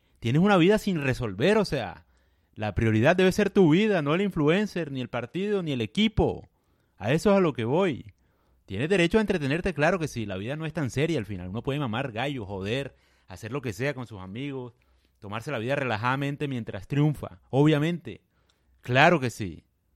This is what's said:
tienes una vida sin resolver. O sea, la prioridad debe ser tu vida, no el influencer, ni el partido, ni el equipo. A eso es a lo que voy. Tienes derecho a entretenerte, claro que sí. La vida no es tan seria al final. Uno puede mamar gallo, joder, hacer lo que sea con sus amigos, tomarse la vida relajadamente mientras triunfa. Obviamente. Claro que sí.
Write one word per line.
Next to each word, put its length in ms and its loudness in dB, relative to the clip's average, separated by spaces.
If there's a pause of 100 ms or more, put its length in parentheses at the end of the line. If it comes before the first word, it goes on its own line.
(200)
tienes 220 2
una 140 6
vida 220 6
sin 220 -2
resolver. 580 0
O 60 2
sea, 420 -8 (480)
la 200 -4
prioridad 400 4
debe 160 4
ser 200 2
tu 200 6
vida, 320 4
no 120 0
el 60 0
influencer, 720 0
ni 100 -6
el 80 -6
partido, 540 -4
ni 80 -4
el 100 -2
equipo. 680 0 (480)
A 160 -2
eso 180 2
es 60 6
a 40 4
lo 120 2
que 120 -4
voy. 480 -2 (540)
Tienes 220 -4
derecho 300 2
a 20 2
entretenerte, 520 -2
claro 280 0
que 80 -4
sí. 180 -8
La 100 -6
vida 200 -8
no 100 -8
es 60 -8
tan 180 -4
seria 280 -2
al 60 -4
final. 240 -10
Uno 140 -8
puede 160 -4
mamar 320 -4
gallo, 340 -6
joder, 520 -6 (320)
hacer 240 -14
lo 100 -6
que 100 -6
sea 220 -4
con 140 -12
sus 120 -14
amigos, 540 -10 (460)
tomarse 320 -8
la 60 -4
vida 180 -2
relajadamente 720 -2
mientras 400 -8
triunfa. 520 0 (100)
Obviamente. 720 0 (580)
Claro 400 4
que 100 -2
sí. 340 -10 (320)